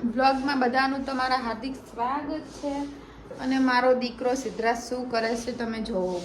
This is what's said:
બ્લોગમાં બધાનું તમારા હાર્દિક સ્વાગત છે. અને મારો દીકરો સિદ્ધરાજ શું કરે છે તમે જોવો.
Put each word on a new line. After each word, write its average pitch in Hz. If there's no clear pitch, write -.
બ્લોગમાં 262
બધાનું 262
તમારા 254
હાર્દિક 240
સ્વાગત 285
છે. 285
અને 262
મારો 254
દીકરો 247
સિદ્ધરાજ 226
શું 247
કરે 226
છે 240
તમે 226
જોવો. 180